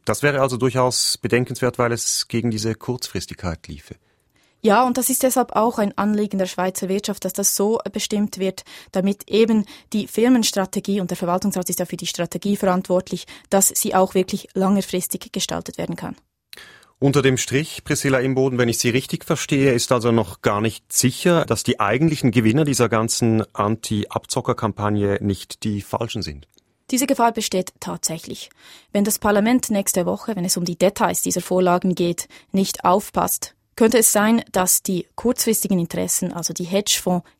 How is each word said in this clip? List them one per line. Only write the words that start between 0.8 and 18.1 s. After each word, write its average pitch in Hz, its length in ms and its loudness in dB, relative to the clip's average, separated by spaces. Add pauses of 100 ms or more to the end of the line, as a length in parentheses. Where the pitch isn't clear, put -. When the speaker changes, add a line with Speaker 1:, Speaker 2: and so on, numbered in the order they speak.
Speaker 1:
bedenkenswert, 123 600 0
weil 117 140 2
es - 340 -4
gegen 117 240 -2
diese 110 240 -2
Kurzfristigkeit - 920 -8
liefe. - 260 -14 (680)
Speaker 2:
Ja, 220 200 6
und 247 160 0
das 247 100 -2
ist 262 140 0
deshalb 247 300 0
auch 233 260 0
ein 202 180 -2
Anliegen 208 400 0
der 190 80 0
Schweizer 185 420 -4
Wirtschaft, 196 380 -4
dass 185 80 -4
das - 220 -2
so 214 240 0 (120)
bestimmt 208 460 -2
wird, 185 260 -4 (280)
damit 196 360 0
eben 220 380 4 (260)
die 208 140 -2
Firmenstrategie, 208 960 0
und 175 80 -4
der 175 80 -4
Verwaltungsrat 180 540 -2
ist - 80 -4
ja 180 80 -2
für 175 100 -8
die 175 80 -10
Strategie 185 500 -2
verantwortlich, 185 680 0 (240)
dass 196 200 4
sie - 260 -2
auch 190 180 4
wirklich 190 400 -2
längerfristig 190 800 0
gestaltet - 480 -6
werden 170 160 -6
kann. - 200 -10 (840)
Speaker 1:
Unter 139 240 4
dem 131 140 4
Strich, - 460 -4
Priscilla 135 360 0